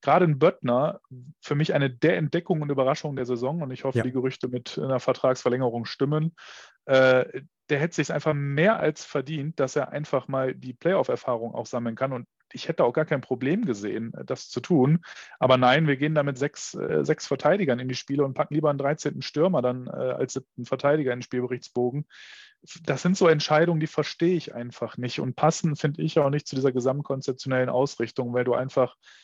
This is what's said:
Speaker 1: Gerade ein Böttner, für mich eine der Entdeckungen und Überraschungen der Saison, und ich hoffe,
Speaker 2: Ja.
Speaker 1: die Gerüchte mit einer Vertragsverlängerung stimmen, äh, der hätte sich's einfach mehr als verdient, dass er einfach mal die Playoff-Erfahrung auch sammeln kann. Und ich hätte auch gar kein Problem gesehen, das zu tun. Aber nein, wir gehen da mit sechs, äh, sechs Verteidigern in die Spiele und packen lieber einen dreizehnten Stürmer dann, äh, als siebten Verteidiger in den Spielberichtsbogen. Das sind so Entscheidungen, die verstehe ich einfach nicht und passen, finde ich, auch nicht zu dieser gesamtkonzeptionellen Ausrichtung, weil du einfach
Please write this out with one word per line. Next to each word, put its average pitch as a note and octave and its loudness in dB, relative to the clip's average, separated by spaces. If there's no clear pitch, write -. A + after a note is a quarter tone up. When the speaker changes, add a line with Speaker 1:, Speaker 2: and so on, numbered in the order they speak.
Speaker 1:
Gerade E3+ 4
ein D3 2
Böttner, C3+ 2
für - -4
mich D#3 0
eine C#3 0
der A#2+ 2
Entdeckungen D#3+ -2
und D3 -4
Überraschungen C3+ 0
der B2+ -4
Saison, B2+ -2
und C3+ -6
ich B2+ -12
hoffe, C3 0
Speaker 2:
Ja. A2+ 2
Speaker 1:
die B2 -4
Gerüchte B2+ -2
mit B2 -8
einer C3+ 0
Vertragsverlängerung B2+ 0
stimmen, D3+ -2
äh, C3 4
der D3 2
hätte D#3+ -2
sich's D3+ -2
einfach D#3 0
mehr C#3+ 2
als - -2
verdient, D3 -6
dass C3+ 0
er C#3+ -2
einfach C#3+ -4
mal C3 -2
die B2+ -10
Playoff-Erfahrung B2 0
auch A#2 -6
sammeln A#2 -6
kann. C3+ -2
Und B2 -8
ich - -10
hätte D#3+ 2
auch A#2+ 2
gar D#3+ 2
kein D3 -2
Problem C3+ -2
gesehen, A2 -4
das - -8
zu - -8
tun. D3+ 4
Aber B2+ 6
nein, B2+ 6
wir C#3+ 2
gehen D#3 0
da D3 2
mit C#3 -4
sechs, - -6
äh, - 0
sechs D3+ -2
Verteidigern C#3+ 2
in B2+ -6
die B2 -4
Spiele C#3 -2
und C3+ -4
packen D3 -4
lieber D3+ 2
einen C#3+ 0
dreizehnten C#3+ -2
Stürmer D#3 0
dann, B2 -2
äh, - -12
als C3 -4
siebten B2+ -10
Verteidiger C#3 0
in B2 -4
den B2 -10
Spielberichtsbogen. B2 -4
Das C#3 -2
sind F3+ 0
so - 4
Entscheidungen, D#3 4
die D#3+ -2
verstehe E3+ 0
ich - -6
einfach A#2+ -8
nicht B2 -6
und C3 -4
passen, D#3 2
finde D3+ -2
ich, D#3+ 0
auch C#3 4
nicht C#3+ -2
zu - -8
dieser C3 2
gesamtkonzeptionellen C3 -2
Ausrichtung, B2 -2
weil B2 0
du B2 2
einfach B2+ 0